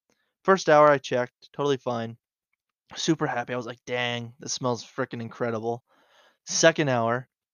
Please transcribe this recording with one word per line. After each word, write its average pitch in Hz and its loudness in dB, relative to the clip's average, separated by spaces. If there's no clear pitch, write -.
first 190 2
hour 151 8
I 143 6
checked, - -4
totally 143 0
fine. 117 -6
Super 156 -2
happy. 120 -6
I 123 -4
was 123 -8
like, 120 -14
"Dang, 120 -4
this - -10
smells 123 -4
frickin' 123 -8
incredible." 117 -4
Second 160 2
hour, 120 0